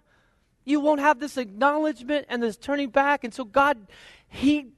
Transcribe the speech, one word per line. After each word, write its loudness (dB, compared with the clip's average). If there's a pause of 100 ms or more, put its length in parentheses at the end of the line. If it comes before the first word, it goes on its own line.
(640)
you 0
won't 2
have 2
this -8
acknowledgement -2
and -4
this -4
turning -4
back. 2
And -10
so -10
God, 2 (500)
he 0 (100)